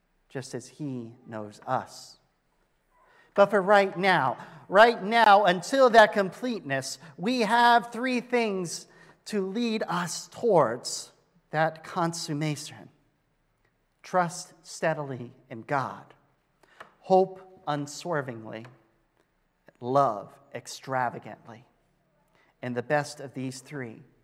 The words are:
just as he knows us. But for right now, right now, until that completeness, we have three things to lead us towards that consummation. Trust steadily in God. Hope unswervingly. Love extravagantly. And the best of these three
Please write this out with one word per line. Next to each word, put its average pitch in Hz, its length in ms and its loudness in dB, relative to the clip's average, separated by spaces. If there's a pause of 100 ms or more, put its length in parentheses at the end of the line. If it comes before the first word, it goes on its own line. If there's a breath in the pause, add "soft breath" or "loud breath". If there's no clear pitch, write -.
(280)
just - 260 -12
as 120 120 -10
he 123 460 -10 (160)
knows 107 380 -12
us. - 520 -8 (1160 soft breath)
But 196 120 6
for 202 160 2
right 196 340 4
now, 165 400 2 (320 loud breath)
right 208 340 6
now, 214 420 6
until 214 460 4
that 214 220 8
completeness, 180 840 -4 (180 loud breath)
we 240 260 -2
have 240 500 4
three 247 280 -2
things 202 680 -4 (380 soft breath)
to 196 200 -4
lead 220 420 -4
us 175 400 -6
towards - 840 0 (380)
that 160 340 -2
consummation. 156 1080 -6 (1120)
Trust 170 500 -4 (120)
steadily 135 680 -6 (160)
in 117 140 -14
God. 117 400 -4 (960 loud breath)
Hope - 680 0
unswervingly. 131 1000 -8 (1120)
Love 120 500 0 (240)
extravagantly. 117 1080 -8 (960)
And 123 160 -8
the 123 60 -4
best 143 380 -4
of 139 120 -16
these 131 280 -10
three 127 420 -14 (220)